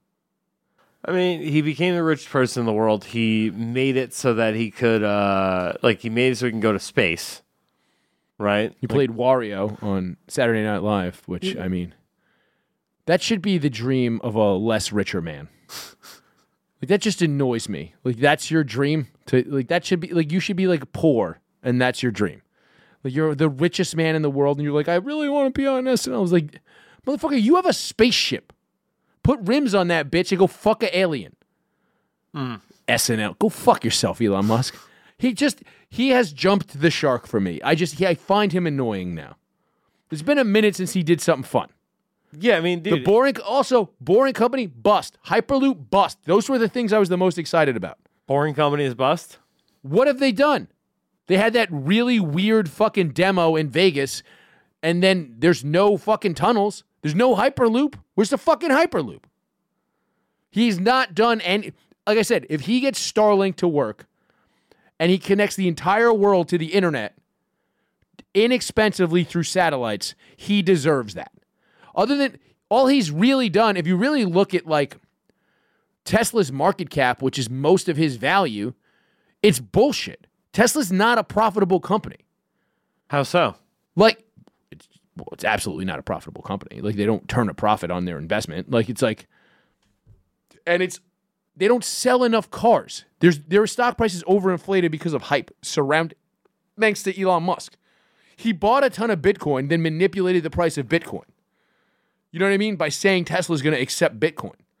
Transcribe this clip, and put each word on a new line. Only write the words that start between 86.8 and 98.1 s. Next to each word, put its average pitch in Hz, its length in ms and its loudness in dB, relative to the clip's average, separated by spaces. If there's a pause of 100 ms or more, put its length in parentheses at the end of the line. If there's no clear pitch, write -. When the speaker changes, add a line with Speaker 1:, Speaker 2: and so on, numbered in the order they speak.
Speaker 2:
Like, 101 160 -4
they 101 80 0
don't 107 220 -2
turn 117 220 0
a 76 60 -8
profit 104 340 -2
on 90 160 -4
their 85 140 -6
investment. 85 500 -6
Like, 117 200 0
it's 113 120 -6
like, 110 260 -2 (1400)
and 175 160 2
it's, 180 160 -6 (560)
they 180 120 0
don't 240 160 2
sell 247 400 0
enough 226 280 0
cars. - 540 0 (160)
There's, 160 180 4
their 196 260 2
stock 240 320 -2
price 220 160 -2
is 175 120 -10
overinflated 185 640 0
because 156 220 -6
of 127 100 -4
hype - 260 -2 (140)
surround, 151 500 0 (640)
thanks 214 240 0
to 190 160 -6
Elon 185 220 2
Musk. - 340 -6 (600)